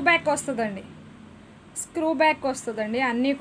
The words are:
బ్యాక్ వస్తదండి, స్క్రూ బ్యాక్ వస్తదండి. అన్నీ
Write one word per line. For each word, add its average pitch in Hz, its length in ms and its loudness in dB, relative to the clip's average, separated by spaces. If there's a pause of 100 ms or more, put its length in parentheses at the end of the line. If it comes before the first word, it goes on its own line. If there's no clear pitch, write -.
బ్యాక్ 330 240 4
వస్తదండి, 226 520 -2 (960)
స్క్రూ 320 280 -2 (120)
బ్యాక్ 311 300 4
వస్తదండి. 220 480 -4 (100)
అన్నీ 247 320 2